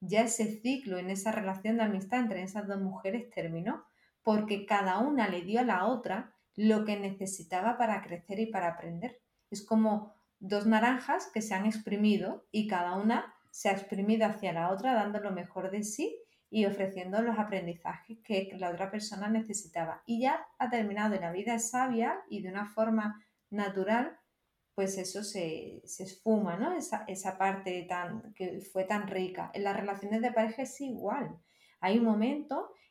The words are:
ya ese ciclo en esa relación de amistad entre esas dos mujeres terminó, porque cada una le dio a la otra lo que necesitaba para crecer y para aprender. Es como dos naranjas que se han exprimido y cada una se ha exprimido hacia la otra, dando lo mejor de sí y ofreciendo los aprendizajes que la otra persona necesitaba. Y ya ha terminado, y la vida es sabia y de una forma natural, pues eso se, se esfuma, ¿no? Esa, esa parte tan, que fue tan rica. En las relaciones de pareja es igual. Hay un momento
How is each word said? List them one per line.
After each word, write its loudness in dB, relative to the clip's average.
ya 4
ese 0
ciclo -2
en -4
esa -2
relación -2
de 2
amistad 0
entre -2
esas -6
dos -4
mujeres -4
terminó, -4
porque 2
cada 2
una 2
le -2
dio 0
a 2
la 2
otra -2
lo 6
que -2
necesitaba -2
para 2
crecer -8
y 2
para 0
aprender. -6
Es -8
como 4
dos 0
naranjas 4
que -2
se -2
han 0
exprimido 2
y 0
cada 0
una 0
se -2
ha 4
exprimido 2
hacia -2
la 2
otra, 2
dando 2
lo -4
mejor -4
de -2
sí -4
y 4
ofreciendo 0
los 0
aprendizajes -4
que -2
la -2
otra -4
persona -6
necesitaba. -2
Y -2
ya 2
ha 0
terminado, 0
y 0
la -2
vida -2
es -2
sabia 0
y -6
de -6
una -4
forma 0
natural, 0
pues 0
eso -6
se, -6
se -10
esfuma, 2
¿no? 0
Esa, -4
esa -6
parte 0
tan, -6
que -6
fue -2
tan 0
rica. -4
En -2
las 0
relaciones -2
de 0
pareja 2
es -8
igual. -4
Hay 4
un 6
momento 2